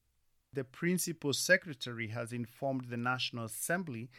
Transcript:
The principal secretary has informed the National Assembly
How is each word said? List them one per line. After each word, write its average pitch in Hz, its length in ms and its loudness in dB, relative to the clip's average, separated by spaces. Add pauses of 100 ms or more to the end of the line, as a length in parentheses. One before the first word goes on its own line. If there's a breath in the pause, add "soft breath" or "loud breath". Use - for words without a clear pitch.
(540)
The 131 120 -2
principal 170 680 0
secretary 123 760 2
has 117 240 -4
informed 123 560 -2
the 120 80 -4
National 123 480 -2
Assembly 135 720 -4